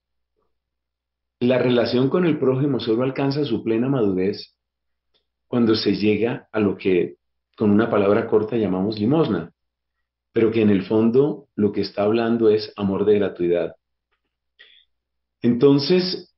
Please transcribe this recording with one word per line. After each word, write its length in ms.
la 180
relación 520
con 160
el 140
prójimo 400
solo 240
alcanza 420
su 180
plena 260
madurez 680
cuando 280
se 200
llega 560
a 80
lo 180
que 380
con 140
una 200
palabra 380
corta 300
llamamos 420
limosna, 520
pero 200
que 100
en 100
el 120
fondo 720
lo 160
que 100
está 220
hablando 460
es 260
amor 300
de 100
gratuidad. 600
Entonces, 960